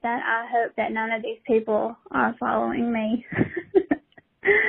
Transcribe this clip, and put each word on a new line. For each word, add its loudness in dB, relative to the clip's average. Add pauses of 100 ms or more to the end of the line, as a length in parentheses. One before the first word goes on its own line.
that -2
I -2
hope 0
that -2
none -4
of -4
these -8
people 0 (140)
are 0
following 0
me. -2
<laughs> -10 (1300)